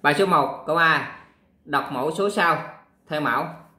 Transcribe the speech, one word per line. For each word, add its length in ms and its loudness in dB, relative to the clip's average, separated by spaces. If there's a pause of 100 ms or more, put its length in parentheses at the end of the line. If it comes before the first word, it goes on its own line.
Bài 120 4
số 120 4
một, 420 0
câu 100 0
A. 480 0 (400)
Đọc 260 -2
mẫu 200 -2
số 180 0
sau 540 -2 (240)
theo 140 -4
mẫu. 240 0 (340)